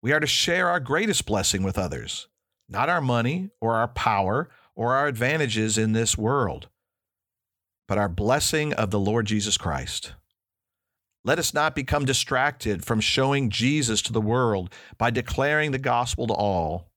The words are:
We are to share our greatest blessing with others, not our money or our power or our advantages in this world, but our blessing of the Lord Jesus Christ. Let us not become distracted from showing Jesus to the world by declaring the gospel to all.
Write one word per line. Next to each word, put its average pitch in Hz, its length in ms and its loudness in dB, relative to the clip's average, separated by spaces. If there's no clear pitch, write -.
We 120 100 0
are 151 80 4
to 151 60 0
share 175 440 2
our 175 100 0
greatest 160 460 0
blessing 95 360 0
with 95 160 -2
others, 73 520 -6
not 127 220 0
our 175 120 2
money 131 500 0
or 113 140 2
our 113 120 2
power 107 640 0
or 120 220 0
our 139 100 2
advantages 117 720 0
in 110 160 2
this 113 240 0
world, 107 520 0
but 101 120 0
our 101 100 2
blessing 143 640 0
of 107 160 0
the 101 100 0
Lord 104 280 0
Jesus 104 300 0
Christ. - 560 -6
Let 143 140 2
us 165 160 -2
not 151 220 0
become 147 300 0
distracted 127 800 0
from 110 160 0
showing 135 520 0
Jesus 123 520 0
to 117 100 -6
the 113 80 0
world 107 520 0
by 117 140 2
declaring 143 600 0
the 131 80 -2
gospel 123 460 -2
to 113 80 -2
all. 87 640 -2